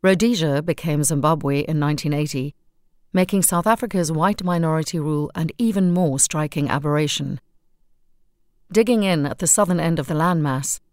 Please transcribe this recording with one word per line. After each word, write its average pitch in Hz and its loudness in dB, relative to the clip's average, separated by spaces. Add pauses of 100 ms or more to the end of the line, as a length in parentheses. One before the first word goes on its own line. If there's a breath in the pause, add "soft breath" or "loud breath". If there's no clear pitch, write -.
Rhodesia 185 2
became 156 -2
Zimbabwe 147 0
in 156 -2
nineteen 147 -2
eighty, 143 -4 (580)
making 185 2
South 175 0
Africa's 196 0
white 180 0
minority 165 0
rule 147 -2
an 160 -2
even 196 2
more 160 2
striking 147 -2
aberration. 143 -2 (1300)
Digging 220 2
in 170 2
at - -4
the 175 -2
southern 180 2
end 165 0
of 139 -4
the 165 -4
landmass 151 0 (120)